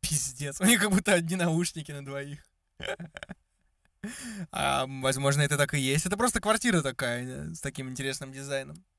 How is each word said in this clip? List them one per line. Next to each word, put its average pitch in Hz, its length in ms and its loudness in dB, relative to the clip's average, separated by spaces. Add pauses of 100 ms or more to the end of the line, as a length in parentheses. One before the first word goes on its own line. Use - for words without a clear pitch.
Пиздец. - 580 -2
У 185 60 4
них 220 160 8
как 208 80 2
будто 196 240 4
одни 170 220 2
наушники 170 560 0
на 143 120 -10
двоих. 139 400 -10 (360)
<laughs> - 100 -8 (1600)
А, 135 360 0
возможно, 135 540 2
это 143 160 2
так 139 160 4
и 147 60 2
есть. 135 260 2
Это 190 120 0
просто 233 220 2
квартира 214 420 4
такая, 127 440 -2
э, 143 280 -8
с 165 60 -12
таким 135 300 -8
интересным 135 420 -6
дизайном. 139 520 -6 (160)